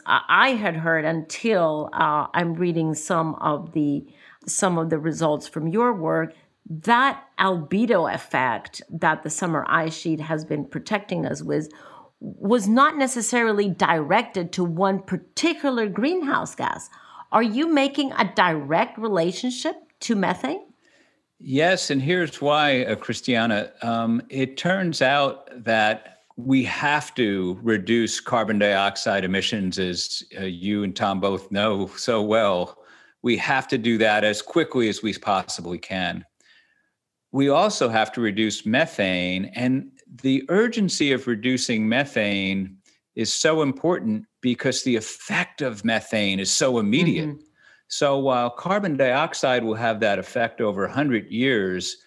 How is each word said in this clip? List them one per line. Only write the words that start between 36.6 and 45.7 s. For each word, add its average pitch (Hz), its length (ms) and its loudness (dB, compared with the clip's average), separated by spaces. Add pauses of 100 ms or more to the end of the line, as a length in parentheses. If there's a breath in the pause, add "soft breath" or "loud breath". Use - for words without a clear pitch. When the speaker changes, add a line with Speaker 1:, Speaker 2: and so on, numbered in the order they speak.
Speaker 2:
We 135 180 2
also 160 400 4
have 110 240 2
to 123 80 -4
reduce 107 440 0
methane, 95 880 0
and 127 380 -2 (320)
the 135 260 2
urgency 196 640 2
of 127 160 0
reducing 120 600 0
methane 101 880 -2 (380 soft breath)
is 113 160 -2
so 160 300 2
important 135 640 -2 (160)
because 123 420 -2
the 127 120 0
effect - 640 -6
of 113 240 -6